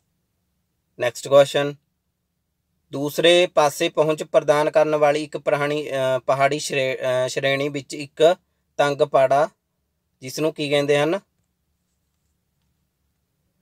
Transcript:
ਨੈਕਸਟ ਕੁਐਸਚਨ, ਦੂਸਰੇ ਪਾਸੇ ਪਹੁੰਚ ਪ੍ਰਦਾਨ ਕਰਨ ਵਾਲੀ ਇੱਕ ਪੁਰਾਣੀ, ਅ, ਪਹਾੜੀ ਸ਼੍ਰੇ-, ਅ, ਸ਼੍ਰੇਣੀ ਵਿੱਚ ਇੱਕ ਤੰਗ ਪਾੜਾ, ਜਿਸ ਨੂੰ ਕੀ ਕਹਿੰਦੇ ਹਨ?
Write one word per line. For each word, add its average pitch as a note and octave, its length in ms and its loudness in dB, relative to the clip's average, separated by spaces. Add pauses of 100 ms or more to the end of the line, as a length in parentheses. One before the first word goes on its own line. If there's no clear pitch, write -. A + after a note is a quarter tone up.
(1000)
ਨੈਕਸਟ B2 280 -6
ਕੁਐਸਚਨ, C#3+ 460 2 (1160)
ਦੂਸਰੇ E3 540 2
ਪਾਸੇ D#3+ 420 0
ਪਹੁੰਚ D#3 340 0
ਪ੍ਰਦਾਨ D3+ 480 2
ਕਰਨ D3+ 260 2
ਵਾਲੀ D3 280 2
ਇੱਕ D3 120 -14
ਪੁਰਾਣੀ, D3 540 -4
ਅ, C3 360 -2
ਪਹਾੜੀ C#3 320 0
ਸ਼੍ਰੇ-, C3 380 -4
ਅ, B2+ 320 -4
ਸ਼੍ਰੇਣੀ C#3 400 -4
ਵਿੱਚ C#3+ 260 -10
ਇੱਕ D#3 420 0 (400)
ਤੰਗ C#3+ 260 0
ਪਾੜਾ, C#3+ 460 2 (720)
ਜਿਸ C3 200 -12
ਨੂੰ D#3 120 -2
ਕੀ D3 180 -6
ਕਹਿੰਦੇ C#3+ 280 0
ਹਨ? D#3+ 220 -2 (2500)